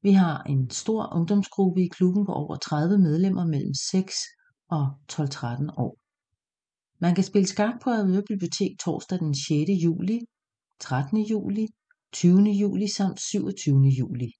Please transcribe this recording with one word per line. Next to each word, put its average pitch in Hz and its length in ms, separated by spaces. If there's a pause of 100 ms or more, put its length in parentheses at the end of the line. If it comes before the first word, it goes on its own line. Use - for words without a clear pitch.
Vi 196 100
har 175 300
en 131 280
stor - 460
ungdomsgruppe 185 640
i 175 60
klubben 185 380
på - 60
over - 240
tredive 165 420
medlemmer 180 480
mellem 143 280 (160)
seks 190 260 (540)
og 147 160 (220)
tolv 147 200
tretten 135 480
år. - 200 (1040)
Man 175 140
kan 190 100
spille 196 220
skak 208 360
på 262 80
Avedøre 202 380
Bibliotek 190 420 (140)
torsdag 180 340
den 151 160
sjette 151 380
juli, 175 460 (640)
trettende 139 500
juli, 208 360 (460)
tyvende 190 380
juli 202 380
samt 196 320
syvogtyvende 139 680
juli. 123 520